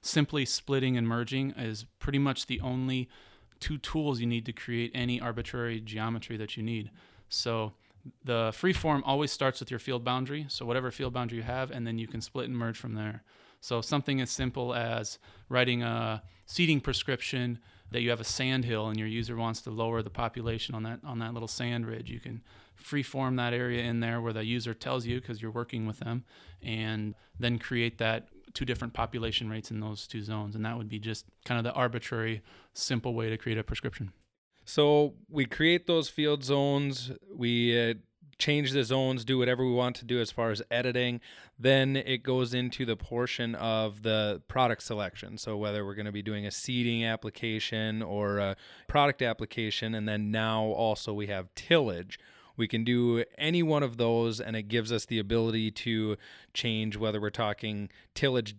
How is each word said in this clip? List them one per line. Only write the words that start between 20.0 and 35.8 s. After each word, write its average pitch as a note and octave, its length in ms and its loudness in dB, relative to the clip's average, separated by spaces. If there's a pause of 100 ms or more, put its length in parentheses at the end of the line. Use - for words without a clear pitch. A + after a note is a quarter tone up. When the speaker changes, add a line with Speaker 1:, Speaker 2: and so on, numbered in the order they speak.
Speaker 1:
the G#2+ 80 -6
population A2+ 640 -4
on A2 100 -4
that, A2+ 200 -6
on B2 160 -6
that A2+ 140 -4
little A2+ 140 -6
sand A#2+ 380 -2
ridge. A2+ 240 -8
You A#2+ 120 -10
can A#2 200 -10 (400)
freeform C3+ 540 -2
that A#2+ 180 0
area A#2+ 300 0
in A#2 160 0
there A#2 220 0
where A#2 100 -2
the A2 140 -4
user A#2 280 -2
tells B2+ 320 -4
you, B2 140 -2
'cause A2+ 220 -8
you're A2+ 100 -6
working A#2 340 -4
with G#2+ 140 -4
them, A#2+ 240 -4 (400)
and A2 520 -4 (220)
then A#2+ 220 2
create A#2 380 0
that A2+ 320 0 (240)
two - 100 -4
different A#2+ 300 -2
population A2+ 560 -2
rates A2 220 -6
in G#2+ 100 -4
those G#2+ 260 -6
two A2 160 -8
zones. G#2 320 -4
And G#2+ 80 -2
that A2+ 140 -2
would A2+ 100 -6
be G#2+ 120 -6
just A2 260 -6 (180)
kind A#2+ 140 0
of A2+ 80 0
the - 80 -2
arbitrary, A#2 680 0 (320)
simple B2 400 0
way A2+ 160 0
to A2 80 -2
create A2 200 -2
a A2 60 -2
prescription. - 500 -6 (500)
Speaker 2:
So D3 520 6 (120)
we C#3+ 180 2
create E3+ 400 4